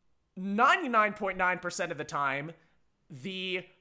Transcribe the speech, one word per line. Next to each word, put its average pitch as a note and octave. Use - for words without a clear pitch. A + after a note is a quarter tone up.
ninety-nine A3
point F#3+
nine F3+
percent F3
of C#3+
the D3
time, C#3+
the F#3